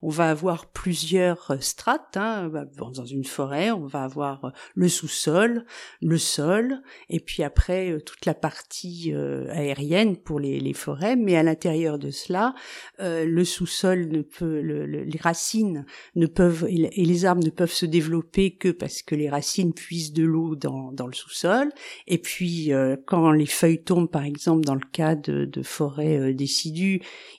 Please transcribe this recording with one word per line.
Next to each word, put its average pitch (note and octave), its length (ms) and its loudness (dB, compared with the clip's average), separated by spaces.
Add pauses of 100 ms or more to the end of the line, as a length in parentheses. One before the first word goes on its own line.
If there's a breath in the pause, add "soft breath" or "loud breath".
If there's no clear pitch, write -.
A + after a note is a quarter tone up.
On D#3 60 -4
va D#3+ 200 2
avoir E3 380 0
plusieurs, F3 840 0
euh, - 100 0
strates, - 580 -4
hein. G3+ 320 -2
Bah, D3+ 160 -6 (120)
bon, B2 140 -10
dans B2+ 140 -10
une C3+ 180 -6
forêt, C#3+ 480 -2
on E3 160 -4
va C3+ 160 -6
avoir, C#3 420 -6
euh, B2+ 40 -8 (260 loud breath)
le F3+ 140 4
sous-sol, G#3+ 760 0 (360 loud breath)
le E3 180 4
sol, A3+ 640 0 (260 loud breath)
et E3+ 100 -2
puis - 220 -6
après, F3+ 500 0
euh, D3+ 80 -2
toute - 280 -12
la D#3 80 2
partie, E3+ 760 -6
euh, C#3 380 -4
aérienne D3+ 680 0
pour D3+ 240 -6
les, C#3 200 -2
les C#3 140 -2
forêts. E3 420 -2
Mais G3+ 200 4
à D#3+ 60 6
l'intérieur D#3+ 560 2
de C#3 140 -8
cela, G#3 420 -2 (460 loud breath)
euh, E3 260 -2
le E3 180 4
sous-sol F3+ 640 0
ne D#3 120 0
peut, D#3 400 -4
le, D3 240 -2
le, D3 180 -4
les D#3 160 -6
racines E3+ 640 0 (320 loud breath)
ne E3 120 6
peuvent, E3+ 420 4
et, F3 320 2
et - 20 4
les F3 220 4
arbres F3+ 180 4
ne D#3+ 60 4
peuvent E3+ 220 2
se - 160 -2
développer E3 680 2
que F#3 140 0
parce - 320 -4
que - 140 -4
les D3 140 0
racines D#3+ 440 0
puisent D#3+ 400 -8
de D#3+ 120 4
l'eau D#3+ 300 2
dans, C3+ 360 -6
dans C3 160 -8
le B2+ 60 -12
sous-sol. B3+ 580 0 (340 loud breath)
Et E3+ 140 0
puis, E3+ 520 -2
euh, C3+ 260 2 (100)
quand E3 240 4
les D3+ 160 4
feuilles E3 360 2
tombent, F3 280 2
par D3 140 -2
exemple, D#3+ 380 2
dans C#3 120 0
le C#3 160 -4
cas D#3+ 240 2
de, C#3+ 300 -2
de C#3 180 -6
forêts, D3+ 560 0
euh, C3+ 160 2
décidues, E3 640 -2 (380 loud breath)